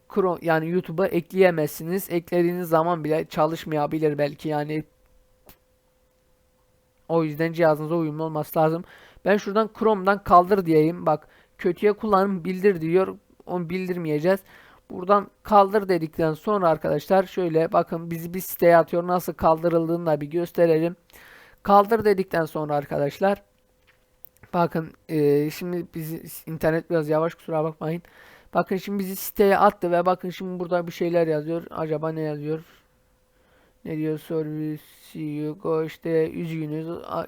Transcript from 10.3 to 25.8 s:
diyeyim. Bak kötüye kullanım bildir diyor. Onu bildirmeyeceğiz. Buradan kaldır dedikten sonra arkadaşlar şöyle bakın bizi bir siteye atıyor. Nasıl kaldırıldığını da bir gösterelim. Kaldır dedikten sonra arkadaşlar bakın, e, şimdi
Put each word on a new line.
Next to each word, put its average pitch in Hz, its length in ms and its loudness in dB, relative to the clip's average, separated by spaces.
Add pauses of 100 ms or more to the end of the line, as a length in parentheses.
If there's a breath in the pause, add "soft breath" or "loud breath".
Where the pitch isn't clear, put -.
diyeyim. 160 400 2
Bak 151 220 -2 (300 soft breath)
kötüye 196 360 0
kullanım 196 500 0
bildir 185 380 2
diyor. 185 360 0 (280)
Onu 175 240 -6
bildirmeyeceğiz. 180 680 -2 (520 loud breath)
Buradan 196 360 0 (160)
kaldır 202 460 4
dedikten 160 440 0
sonra 190 360 0
arkadaşlar 160 540 2
şöyle 165 480 0
bakın 170 400 -2
bizi 170 220 -8
bir 185 60 -6
siteye 170 380 4
atıyor. 170 300 2
Nasıl 180 260 -2
kaldırıldığını 165 720 2
da 151 160 0
bir 147 60 -8
gösterelim. 170 680 2 (680 loud breath)
Kaldır 202 420 4
dedikten 185 400 0
sonra 151 300 -4
arkadaşlar 147 680 -2 (1120)
bakın, 170 380 -2 (180)
e, 147 400 2
şimdi 175 360 -8 (100)